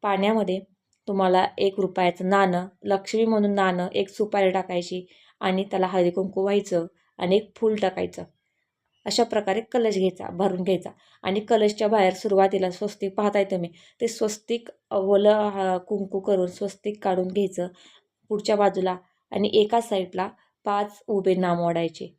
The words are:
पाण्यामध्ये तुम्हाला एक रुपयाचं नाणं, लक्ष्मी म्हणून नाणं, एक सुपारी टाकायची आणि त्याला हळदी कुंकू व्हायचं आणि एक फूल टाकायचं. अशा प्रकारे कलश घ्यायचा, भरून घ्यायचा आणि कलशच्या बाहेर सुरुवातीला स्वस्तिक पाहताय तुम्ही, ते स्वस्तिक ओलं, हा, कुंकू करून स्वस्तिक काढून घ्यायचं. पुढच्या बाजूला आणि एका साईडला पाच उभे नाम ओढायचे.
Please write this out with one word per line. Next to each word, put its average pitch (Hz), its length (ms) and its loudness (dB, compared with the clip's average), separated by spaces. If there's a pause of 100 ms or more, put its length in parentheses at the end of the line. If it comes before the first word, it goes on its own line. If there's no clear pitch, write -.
पाण्यामध्ये 196 580 0 (480)
तुम्हाला 185 400 2 (100)
एक 196 200 0
रुपयाचं 185 500 -2
नाणं, 190 380 2 (180)
लक्ष्मी 202 400 0
म्हणून 214 300 2
नाणं, 185 400 0
एक 202 140 0
सुपारी 202 420 0
टाकायची 180 560 -4 (340)
आणि 190 240 0
त्याला 190 220 -2
हळदी 180 240 2
कुंकू 190 320 -4
व्हायचं 202 440 0 (320)
आणि 185 180 2
एक 214 200 -2
फूल 220 180 2
टाकायचं. 185 480 -4 (840)
अशा 226 200 2
प्रकारे 208 360 -2
कलश 226 340 0
घ्यायचा, 190 320 -2
भरून 180 360 -2
घ्यायचा 180 280 -2 (320)
आणि 196 180 -2
कलशच्या 214 480 2
बाहेर 202 240 4
सुरुवातीला 190 580 2
स्वस्तिक 196 440 -8
पाहताय 202 300 0
तुम्ही, 180 260 -4 (300)
ते 233 80 0
स्वस्तिक 226 600 -6 (220)
ओलं, 208 580 4
हा, 190 300 -2
कुंकू 196 420 -6
करून 190 260 2
स्वस्तिक 202 580 -8
काढून 185 240 0
घ्यायचं. 190 400 -2 (600)
पुढच्या 208 280 0
बाजूला 190 400 2 (340)
आणि 202 220 0
एका 208 280 4
साईडला 190 480 -4 (360)
पाच 208 420 -4
उभे 190 280 2
नाम 180 240 0
ओढायचे. 170 600 -4